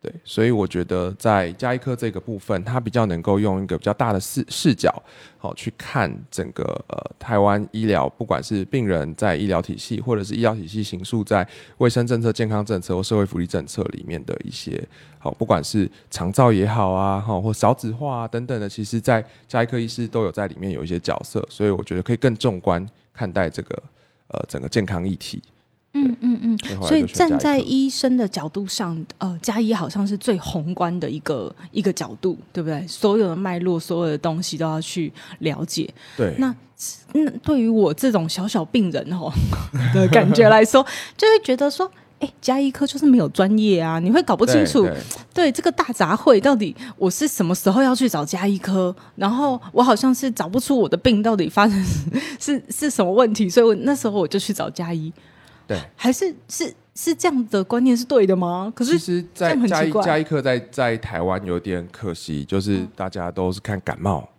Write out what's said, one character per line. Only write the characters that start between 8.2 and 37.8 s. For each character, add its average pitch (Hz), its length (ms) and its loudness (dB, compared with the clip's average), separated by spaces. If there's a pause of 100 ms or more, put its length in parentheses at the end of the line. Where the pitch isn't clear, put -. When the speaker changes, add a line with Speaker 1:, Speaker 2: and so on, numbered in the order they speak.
Speaker 1:
管 73 180 -2
是 98 220 -2
病 117 240 -2
人 80 280 0
在 98 200 0
医 92 120 -2
疗 87 140 2
体 - 160 -8
系， 110 220 -8
或 117 160 -2
者 104 80 -2
是 107 120 -8
医 110 40 -4
疗 113 160 2
体 101 100 -10
系 104 160 -6
形 95 220 -8
塑 110 180 -2
在 98 240 0 (340)
卫 123 100 4
生 120 180 0
政 117 140 0
策、 113 100 0
健 110 160 -2
康 107 180 -2
政 101 160 -2
策 90 140 -4
或 92 80 -2
社 107 140 0
会 101 80 4
福 87 140 -4
利 87 60 0
政 80 220 -4
策 - 240 -6
里 - 160 -10
面 82 160 -8
的 - 100 -6 (120)
一 - 40 -10
些， - 320 -10 (360)
好， - 140 -6
不 - 120 -4
管 95 180 0
是 95 300 -2 (180)
长 87 220 -6
照 123 180 4
也 101 160 4
好 104 260 0
啊， 98 280 0
好， 101 220 -2
或 110 100 -2
少 110 220 2
子 117 180 -4
化 127 280 -6
啊 117 100 -8
等 120 180 -8
等 127 100 -4
的， 101 120 -6
其 104 160 -8
实 110 160 -4
在 113 200 2 (280)
家 120 120 0
医 117 40 2
科 123 120 -6
医 117 80 -2
师 117 220 -6
都 113 160 -2
有 87 80 -2
在 101 160 -4
里 76 100 -10
面 95 140 -6
有 65 100 -6
一 78 60 -8
些 87 100 -4
角 - 280 -4
色， - 240 -6
所 - 180 -2
以 - 20 4
我 92 140 -2
觉 87 140 -6
得 92 40 -2
可 120 120 -2
以 - 20 0
更 123 220 2
纵 107 240 -2
观 90 260 -2 (260)
看 104 160 -6
待 87 200 0
这 - 140 -10
个， - 200 -12 (460)
呃， - 180 -6
整 65 140 -8
个 69 80 -8
健 110 160 0
康 90 200 -4
议 95 120 -2
题。 - 260 -12 (500)
Speaker 2:
嗯， 269 280 0
嗯， 240 220 0
嗯。 226 140 0
Speaker 1:
对， - 180 -8
所 - 0 -
以 - 0 -
后 98 80 -6
来 302 180 4
就 - 60 0
选 - 0 -
家 - 0 -
医 - 0 -
科。 - 0 -
Speaker 2:
所 - 180 2
以 320 40 2
站 294 100 2
在 294 200 2
医 269 300 0
生 254 260 0
的 240 120 0
角 156 200 -6
度 196 200 -8
上， 170 380 -6 (120)
呃， 185 240 -6
家 185 180 -4
医 220 140 2
好 170 160 -4
像 202 160 -2
是 202 100 -2
最 202 220 -2
宏 165 380 -6
观 175 240 -2
的 151 100 -4
一 143 120 -6
个， 120 320 -6 (180)
一 - 100 -4
个 190 100 2
角 - 300 -8
度， 185 160 -2 (160)
对 180 80 -6
不 156 80 -4
对？ 156 180 -4
所 208 300 0
有 214 120 4
的 165 60 -4
脉 185 220 -4
络， 175 220 0
所 170 260 -2
有 156 60 0
的 151 40 -2
东 160 260 -2
西 165 140 -6
都 156 80 -4
要 156 160 -2
去 160 320 -6 (280)
了 156 260 -4
解。 - 260 -6 (240)
Speaker 1:
对。 - 220 0
Speaker 2:
那， 262 180 0 (580)
那 302 140 2 (120)
对 302 200 0
于 226 80 2
我 214 240 4